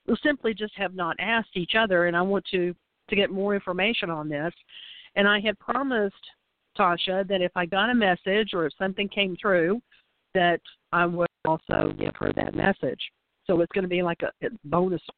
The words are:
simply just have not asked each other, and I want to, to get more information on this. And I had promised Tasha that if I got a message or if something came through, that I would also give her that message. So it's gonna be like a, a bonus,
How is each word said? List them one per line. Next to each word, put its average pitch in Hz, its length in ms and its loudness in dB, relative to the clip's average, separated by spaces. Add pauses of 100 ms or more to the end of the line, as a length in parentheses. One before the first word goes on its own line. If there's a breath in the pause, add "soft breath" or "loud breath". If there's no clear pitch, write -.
(220)
simply 269 320 0
just 208 220 -8
have 190 180 -6
not 175 260 -4
asked 220 360 -4
each 180 200 -2
other, 185 320 4
and 170 100 0
I 175 40 4
want 196 240 0
to, 180 300 -2 (320)
to - 80 -2
get 196 160 2
more 196 240 0
information 196 540 -2
on 151 180 -6
this. 156 260 -4 (640 loud breath)
And 202 120 4
I 208 120 4
had 208 200 -2
promised 240 720 -2 (460)
Tasha 185 500 2
that 190 140 0
if 180 140 0
I 175 100 0
got 196 240 2
a 247 60 2
message 196 580 2
or 170 120 0
if 143 80 -4
something 196 340 -4
came 190 300 -2
through, 190 440 2 (520 soft breath)
that 175 280 4 (300)
I 175 140 4
would 175 220 0 (180)
also 160 520 0
give 151 180 -6
her - 180 -2
that - 220 -4
message. - 560 -2 (340)
So 170 160 2
it's 170 100 -2
gonna 190 160 -2
be 180 140 0
like 170 220 -2
a, - 80 -4 (140)
a - 40 -4 (160)
bonus, 175 360 0 (160)